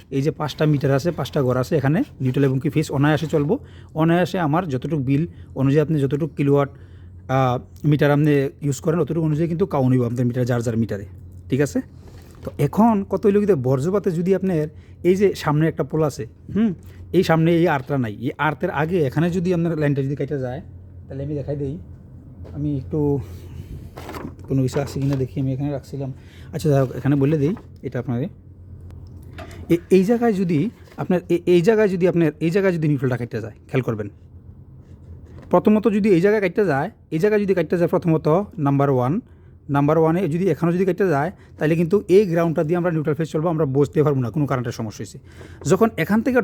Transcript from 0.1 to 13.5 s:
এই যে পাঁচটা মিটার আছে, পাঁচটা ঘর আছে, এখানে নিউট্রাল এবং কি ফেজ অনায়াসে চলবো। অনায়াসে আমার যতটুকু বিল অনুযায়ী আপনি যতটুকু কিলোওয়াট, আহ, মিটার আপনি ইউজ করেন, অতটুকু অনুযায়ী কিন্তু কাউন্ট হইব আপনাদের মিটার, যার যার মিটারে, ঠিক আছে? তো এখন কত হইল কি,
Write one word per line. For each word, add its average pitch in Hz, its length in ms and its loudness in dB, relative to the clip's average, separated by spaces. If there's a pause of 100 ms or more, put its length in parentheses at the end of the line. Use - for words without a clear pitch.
এই 139 120 -2
যে 151 80 0
পাঁচটা 151 360 -2
মিটার 143 240 2
আছে, 139 200 0
পাঁচটা 156 320 -2
ঘর 123 140 2
আছে, 131 200 0
এখানে 151 260 2 (180)
নিউট্রাল 135 240 0
এবং 135 160 2
কি 147 100 -2
ফেজ 131 200 -2
অনায়াসে 147 360 2
চলবো। 147 320 0 (360)
অনায়াসে 170 440 2
আমার 165 300 0
যতটুকু 143 340 -4
বিল 139 240 0 (280)
অনুযায়ী 139 280 2
আপনি 147 180 0
যতটুকু 139 360 -2
কিলোওয়াট, 139 320 2 (600)
আহ, 131 300 2 (260)
মিটার 147 260 4
আপনি 147 220 4 (300)
ইউজ 143 180 -2
করেন, 170 200 0
অতটুকু 160 260 -2
অনুযায়ী 156 220 0
কিন্তু 170 180 -2
কাউন্ট 135 260 2
হইব 127 120 4
আপনাদের 120 220 -2
মিটার, 123 180 0
যার 120 180 0
যার 113 140 -2
মিটারে, 107 300 -4 (420)
ঠিক 135 120 0
আছে? - 200 -2 (640)
তো - 40 -10 (180)
এখন 220 280 4 (160)
কত 190 160 -4
হইল 202 160 4
কি, 202 40 -2 (220)